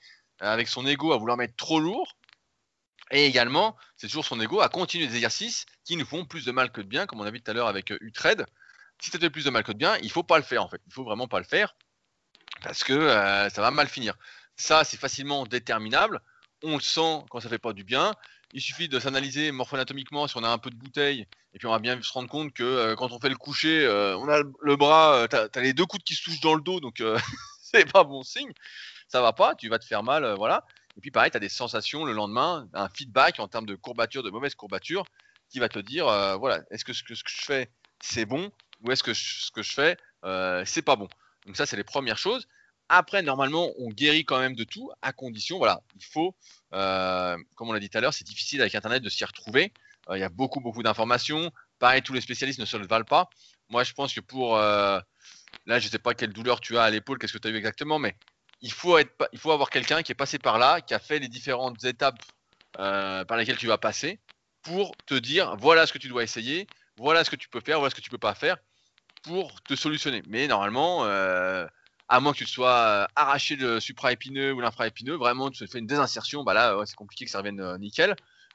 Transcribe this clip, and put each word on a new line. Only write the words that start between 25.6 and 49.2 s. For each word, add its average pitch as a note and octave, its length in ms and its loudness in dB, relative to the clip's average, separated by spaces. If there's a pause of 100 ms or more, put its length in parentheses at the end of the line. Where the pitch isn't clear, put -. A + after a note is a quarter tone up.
les C3 140 2
deux D#3+ 100 2
coudes F#3+ 180 -8
qui - 120 -6
se - 100 -8
touchent D#3+ 160 -8
dans D#3 140 4
le D#3 80 2
dos, F3+ 180 -4
donc, B2 200 -10
euh, A2 180 2
<laughs> - 420 -8
c'est G3 320 6
pas F#3 120 10
bon C#3 180 -10
signe. C4 280 -10 (560)
Ça B2+ 140 2
va A2+ 140 6
pas, B3 200 4
tu A2+ 140 -12
vas A2+ 100 0
te - 60 -20
faire G#2 180 -2
mal, C#3 220 0
euh, G#2+ 100 0
voilà. A#2 300 0 (320)
Et G2 60 -20
puis C#3+ 80 -14
pareil, A#2 200 4
t'as A2 100 -4
des G2+ 100 -6
sensations B2+ 560 -6
le A#2+ 80 -2
lendemain, B2 580 -2
un G2 160 -6
feedback C3 500 2
en G#2 100 -6
termes A2+ 180 -8
de G2 80 -8
courbature, A#2 480 -6
de G2+ 80 -6
mauvaise C3 240 -6
courbature, G#2+ 500 -8 (460)
qui C3 80 -10
va A#2+ 100 0
te A2+ 100 -10
dire, C3 300 -4
euh, G2 280 2
voilà, G#2 340 -2
est-ce - 160 -10
que B2 80 -8
ce - 80 -10
que, A#2 120 -16
ce - 80 -14
que - 80 -12
je - 120 -10
fais, C3 280 -4 (300)
c'est A#2 240 -4
bon, D#3 260 -4 (300)
ou A#2 100 -4
est-ce C3 120 0
que A#2+ 100 -2
je, - 320 -6
ce - 60 -8
que A2 120 -8
je - 100 -8
fais, D#3+ 260 2 (260)
euh, F#2 400 -2
c'est - 160 -4
pas D3 160 4
bon. G2+ 120 -6 (360)
Donc G2 140 -12
ça, C#3+ 80 -2
c'est A2 100 -6
les G2+ 80 -6
premières B2+ 320 -4
choses. A#3 320 -4 (400)
Après, F3+ 320 4
normalement, C#3+ 580 0
on A#2+ 100 -8
guérit D3 360 2
quand C3 140 2
même C3 160 0
de A2+ 80 -6
tout, B3 300 -12 (100)
à C3 100 -4
condition, B2+ 460 -10
voilà, G#2+ 220 4 (160)
il - 80 -20
faut, E3+ 320 -4 (360)
euh, F#2 640 0 (200)
comme A#2 120 -12
on A2+ 40 -4
l'a G#2+ 80 -2
dit G2 100 -10
tout A2+ 80 -4
à - 20 0
l'heure, D3 140 0
c'est - 100 -10
difficile C3 360 -6
avec A2 160 0
Internet A#2 260 -2
de G#2 60 -6
s'y - 160 -6